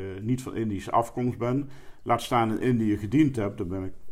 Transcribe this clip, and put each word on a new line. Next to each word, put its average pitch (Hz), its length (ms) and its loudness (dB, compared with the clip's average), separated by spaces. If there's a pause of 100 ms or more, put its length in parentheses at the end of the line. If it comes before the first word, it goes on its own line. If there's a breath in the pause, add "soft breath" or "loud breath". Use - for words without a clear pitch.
(220)
niet 127 200 0
van - 140 -10
Indische 107 360 -2
afkomst 117 460 0
ben. 127 320 0 (340 loud breath)
Laat 120 180 2
staan 117 300 2
in - 100 0
Indië 110 360 4
gediend 131 380 4
heb, 101 220 -2
daar 95 100 -2
ben 95 160 -4
ik 95 100 -4 (180)